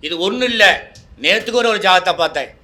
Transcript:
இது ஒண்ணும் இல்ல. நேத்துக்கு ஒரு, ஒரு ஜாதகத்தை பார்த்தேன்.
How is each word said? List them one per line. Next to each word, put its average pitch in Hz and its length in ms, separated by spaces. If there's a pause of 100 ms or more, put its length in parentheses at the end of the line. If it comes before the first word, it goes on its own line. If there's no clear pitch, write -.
இது 165 180
ஒண்ணும் 247 300
இல்ல. 208 420 (300)
நேத்துக்கு 214 320
ஒரு, 226 160
ஒரு 214 100
ஜாதகத்தை 180 340
பார்த்தேன். 151 500